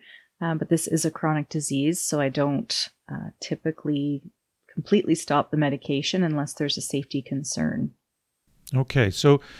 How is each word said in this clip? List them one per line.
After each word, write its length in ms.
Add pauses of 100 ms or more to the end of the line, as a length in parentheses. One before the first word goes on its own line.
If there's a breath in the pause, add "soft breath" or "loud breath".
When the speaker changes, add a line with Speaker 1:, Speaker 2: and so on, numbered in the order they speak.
(400 soft breath)
Speaker 1:
Um, 180
but 100
this 180
is 180
a 60
chronic 380
disease, 520
so 200
I 80
don't, 600 (220)
uh, 200 (100)
typically 840 (500)
completely 420
stop 360
the 60
medication 680
unless 320
there's 220
a 60
safety 400
concern. 680 (840)
Speaker 2:
Okay, 360
so, 300 (200 loud breath)